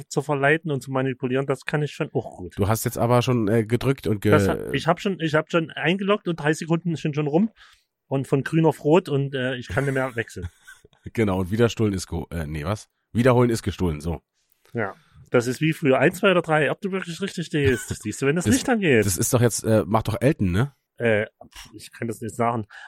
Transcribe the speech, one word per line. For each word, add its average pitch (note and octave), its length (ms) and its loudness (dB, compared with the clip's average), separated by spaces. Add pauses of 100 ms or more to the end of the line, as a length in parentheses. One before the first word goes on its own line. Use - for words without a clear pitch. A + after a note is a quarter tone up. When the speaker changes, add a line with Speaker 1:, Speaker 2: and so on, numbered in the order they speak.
Speaker 1:
zu D3 140 -4
verleiten D3 480 0
und C3+ 120 -2
zu C3+ 80 -12
manipulieren, C3 560 -2
das C3+ 180 -2
kann D3+ 180 -2
ich C#3+ 100 -4
schon - 220 -6
auch - 220 -6
gut. F2+ 200 -14
Speaker 2:
Du G2 120 0
hast A2+ 160 0
jetzt A#2+ 140 -4
aber A#2+ 240 4
schon, A#2+ 260 0
äh, A2+ 180 2
gedrückt A#2+ 400 -2
und G#2+ 140 0
ge- G#2 120 2
Speaker 1:
Das G2+ 160 6
ha-, G#1+ 240 -4
ich C3+ 140 -4
hab E3 140 2
schon, F3+ 200 -4
ich D#3 140 -2
hab D#3 160 0
schon D#3+ 200 0
eingeloggt F#3+ 580 -2
und E3+ 80 -2
drei D3+ 160 0
Sekunden E3 440 -2
sind D#3 180 -4
schon D3+ 120 -2
rum F3 240 2 (560)
und C3+ 220 -2
von C3+ 160 2
grün D#3+ 220 2
auf - 180 0
rot E3+ 240 4
und, C#3 260 -2
äh, C3 220 -2
ich B2 120 -12
kann C#3 160 -2
nicht C3+ 100 -2
mehr C3 220 -2
wechseln. F#2+ 360 -6
Speaker 2:
<laughs> - 600 -20
Genau, G2+ 280 2
und F2+ 120 -4
wieder A2+ 160 4
stohlen G#2+ 240 0
ist F#2 160 -6
go-, E2 220 -6
äh, E2 160 -6
nee, D2+ 180 -8
was? G2+ 240 -6 (240)
Wiederholen B2 380 4
ist A2+ 120 -4
gestohlen, E2+ 380 -2
so. D#2 220 -6 (500)
Speaker 1:
Ja. G2+ 220 -4 (360)
Das A#2+ 160 2
ist B2+ 140 -4
wie D#3 120 0
früher, C3 260 2
eins, D#3 200 2
zwei G3+ 140 4
oder F3 100 2
drei, D3+ 280 2
ob - 100 -6
du G3 120 -6
wirklich F3 280 -8
richtig F#3 260 -8
stehst. C#3 440 0
Das - 80 -8
siehst - 240 -8
du, C3 40 0
wenn D3 100 2
das F3+ 80 -2
Speaker 2:
Das, G#2+ 100 4
Speaker 1:
Licht C4+ 140 0
angeht. E3 380 4
Speaker 2:
das F2+ 100 0
ist - 180 -2
doch A2+ 60 4
jetzt, A#2+ 240 0
äh, A2 220 2
macht A2 220 0
doch F#2+ 120 -2
Elton, A2+ 320 2
ne? B2+ 200 0 (260)
Speaker 1:
Äh, A2 280 2
pf, - 480 -20
ich - 180 -20
kann A#2 160 -8
das G#2+ 120 -8
nicht G#2+ 140 -10
sagen. A#2 320 -2 (220)